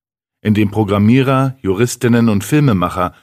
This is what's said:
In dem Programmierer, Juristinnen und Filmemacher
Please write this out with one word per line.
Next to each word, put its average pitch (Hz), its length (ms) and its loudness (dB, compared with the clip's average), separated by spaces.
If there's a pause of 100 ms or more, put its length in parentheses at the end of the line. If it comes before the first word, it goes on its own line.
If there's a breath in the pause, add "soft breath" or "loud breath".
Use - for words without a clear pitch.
(400)
In 107 140 -2
dem 104 160 0
Programmierer, 123 920 0
Juristinnen 117 680 0
und 101 160 -2
Filmemacher 92 680 -2 (100)